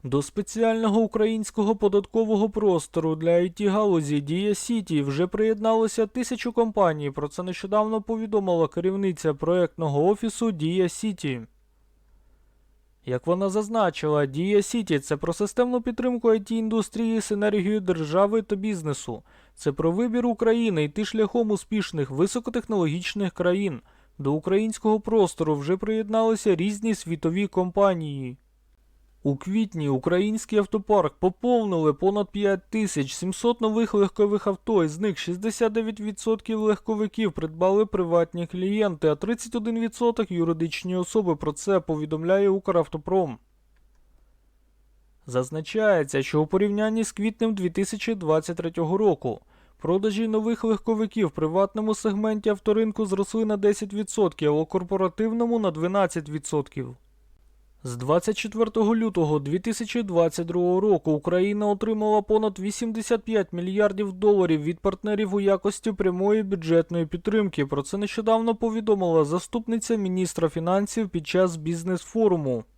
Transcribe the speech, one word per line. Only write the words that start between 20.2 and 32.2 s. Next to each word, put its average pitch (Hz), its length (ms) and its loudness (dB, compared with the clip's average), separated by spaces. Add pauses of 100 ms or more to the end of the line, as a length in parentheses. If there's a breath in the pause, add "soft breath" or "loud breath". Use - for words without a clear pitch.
України 226 580 2
йти 170 220 -2
шляхом 220 460 0
успішних 175 600 -2
високотехнологічних 196 1200 -2
країн. 180 480 0 (360 soft breath)
До 139 160 -2
українського 214 680 0
простору 180 560 2
вже 143 220 -2
приєдналися 220 800 0
різні 208 400 -2
світові 165 520 -2
компанії. 170 920 0 (840)
У 139 120 0
квітні 185 540 -2
український 190 680 0
автопарк 196 600 0
поповнили 185 720 2
понад 196 380 0